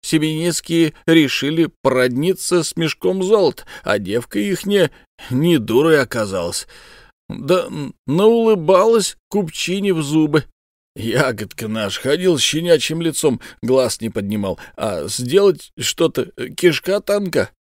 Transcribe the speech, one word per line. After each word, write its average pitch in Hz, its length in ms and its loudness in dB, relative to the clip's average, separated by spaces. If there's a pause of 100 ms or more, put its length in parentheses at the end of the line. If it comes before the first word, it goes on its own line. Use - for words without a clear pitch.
Семеницкие 160 920 -2 (120)
решили 160 640 2 (120)
породниться 135 800 0
с - 140 -6
мешком 185 460 -2
золота, 190 420 2 (180)
а 101 160 0
девка 107 400 -4
ихняя 196 520 0 (400)
не 156 280 4
дурой 143 420 4
оказалась. 98 680 -4 (640)
Да - 380 -2
н-, 147 260 -10 (140)
наулыбалась 208 1080 4 (140)
купчине 196 640 -2
в 160 80 -2
зубы. 151 420 2 (500)
Ягодка 110 760 -4
наш 107 300 -4
ходил 165 380 0
с 127 60 -2
щенячьим 160 580 0
лицом, 151 400 0 (220)
глаз 127 400 0
не 113 80 -4
поднимал, 101 480 -4 (180)
а 85 320 -4
сделать 147 720 0
что-то, 165 580 -2
э, 127 120 -8
кишка 180 520 0
танка. 196 500 -2 (120)